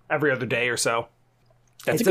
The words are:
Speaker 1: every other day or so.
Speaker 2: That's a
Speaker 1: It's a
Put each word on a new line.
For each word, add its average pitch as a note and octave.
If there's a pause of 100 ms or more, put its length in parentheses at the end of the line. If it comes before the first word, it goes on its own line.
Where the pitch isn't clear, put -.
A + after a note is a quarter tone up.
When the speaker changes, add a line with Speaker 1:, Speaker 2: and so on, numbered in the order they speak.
(100)
Speaker 1:
every D3
other B2
day A#2+
or A#2
so. A#2 (800)
Speaker 2:
That's -
a E3
Speaker 1:
It's -
a -